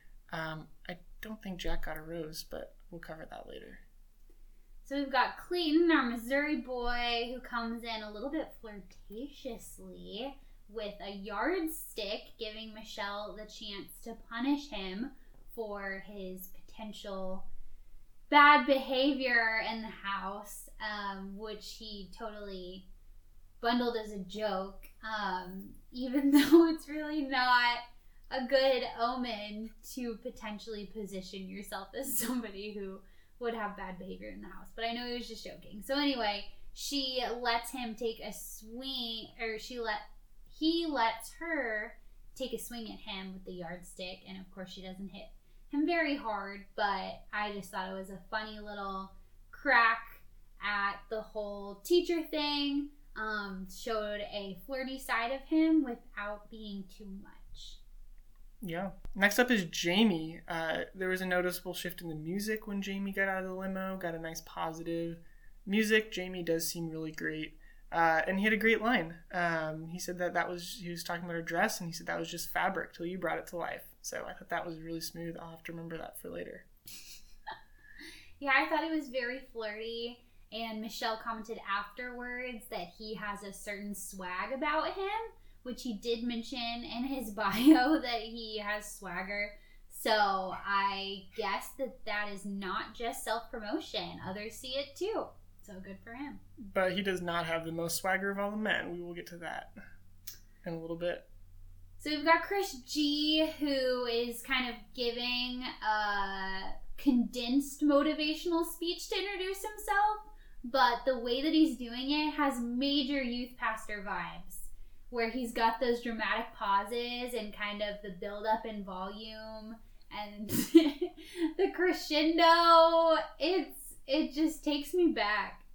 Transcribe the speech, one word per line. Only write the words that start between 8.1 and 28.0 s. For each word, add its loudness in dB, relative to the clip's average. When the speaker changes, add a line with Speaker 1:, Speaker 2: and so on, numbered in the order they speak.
Speaker 2:
little -6
bit -4
flirtatiously -12
with -6
a -8
yardstick, -4
giving -8
Michelle -6
the -12
chance -10
to -8
punish 2
him -4
for -6
his -8
potential -4
bad 12
behavior 4
in -4
the -6
house, -6
um, -4
which -8
he -10
totally -8
bundled 4
as -4
a -6
joke, -2
um, -4
even 2
<laughs> -
though 12
it's -2
really -2
not 4